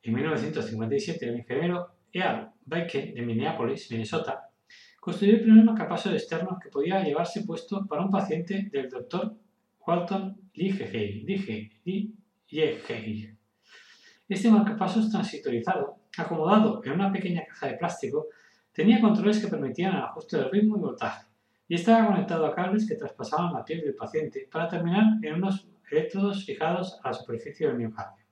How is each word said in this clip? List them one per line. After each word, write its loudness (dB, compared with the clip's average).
En -2
mil -2
novecientos -4
cincuenta -4
y 2
siete, -6
el -4
ingeniero -4
Earl -4
Bacon -4
de -8
Minneapolis, -4
Minnesota, -6
construyó 4
el 4
primer 12
marcapasos 2
externo -4
que -20
podía 0
llevarse -2
puesto -6
para -2
un 0
paciente -2
del -4
doctor -6
Walton -2
Liggehey. -4
Este 2
marcapasos 4
transistorizado, -2
acomodado 2
en -4
una 0
pequeña -2
caja -8
de -6
plástico, -4
tenía 6
controles 4
que -4
permitían -2
el -2
ajuste -8
del 0
ritmo 4
y -2
voltaje, -6
y 0
estaba 6
conectado 0
a -2
cables 0
que -4
traspasaban -4
la -8
piel -6
del -4
paciente -6
para -2
terminar 2
en -4
unos -2
electrodos 0
fijados -4
a -6
la -4
superficie -6
del 0
miocardio. -8